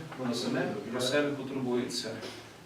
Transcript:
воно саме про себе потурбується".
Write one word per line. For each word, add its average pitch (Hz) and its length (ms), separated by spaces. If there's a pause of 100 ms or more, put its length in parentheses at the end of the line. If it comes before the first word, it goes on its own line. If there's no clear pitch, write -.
(200)
воно 120 140
саме - 280 (300)
про 123 100
себе 143 300
потурбується". 123 800 (560)